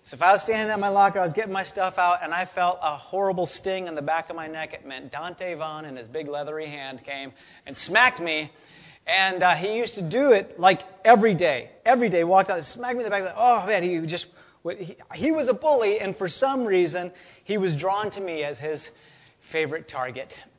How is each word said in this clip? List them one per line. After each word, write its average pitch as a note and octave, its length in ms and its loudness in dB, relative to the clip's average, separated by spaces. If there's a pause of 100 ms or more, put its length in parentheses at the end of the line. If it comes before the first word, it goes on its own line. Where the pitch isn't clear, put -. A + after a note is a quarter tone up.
So - 140 -16
if C#3 80 0
I F#3 80 8
was G3+ 100 6
standing A3 300 -2
at G#3 80 -2
my G3+ 100 0
locker, G3 300 4
I - 20 2
was E3+ 120 0
getting G#3 200 -4
my F#3+ 80 -2
stuff F#3 380 -4
out, F3 240 2
and D#3+ 100 -4
I F3+ 120 -2
felt F3+ 360 -2
a D3+ 140 -2
horrible F#3 500 -2
sting F#3 420 -6
in E3 60 -10
the D3+ 80 -6
back D#3+ 300 -4
of E3 40 -10
my D#3+ 120 -10
neck. D#3+ 260 -10
It D3+ 100 -16
meant C3+ 280 -14
Dante F3 420 -8
Vaughn D#3 320 -8
and C3+ 100 -12
his A#2 120 -14
big D3 200 -8
leathery D3 380 -6
hand C3+ 380 -12
came C#3 280 -10 (360)
and C3+ 100 -12
smacked A#3 420 -2
me. D#3 300 -6 (560)
And, F#3 380 0
uh, F3+ 100 4
he G3 240 -2
used A#3 180 -4
to G3+ 60 -8
do A#3+ 300 2
it, - 280 2
like, F#3 220 6 (240)
every A3 300 8
day. D3 340 0 (160)
Every A#3 240 4
day, E3+ 140 2
walked F#3+ 260 6
out, F3 140 -2
smacked A#3+ 320 -6
me B3 60 -4
in - 20 -4
the G#3 80 -4
back G3+ 80 0
of F#3+ 60 -4
the F3+ 60 -4
neck. G#3 80 -10
Oh, A3+ 280 4
man, G3 160 2
he F3+ 240 0
just, E3+ 200 -6 (400)
he, F#3+ 280 -10 (180)
he G#3+ 180 0
was D4 180 0
a B3 40 2
bully, A3+ 460 2
and G3 160 -4
for F#3+ 120 -4
some C4+ 380 0
reason, F3+ 460 2 (320)
he G#3 140 -2
was F#3 180 0
drawn G3 360 -2
to G3+ 100 -10
me D#3+ 220 -6
as C#3+ 140 -6
his D3+ 320 -8 (520)
favorite D#3 460 -4
target. B2+ 500 -10 (220)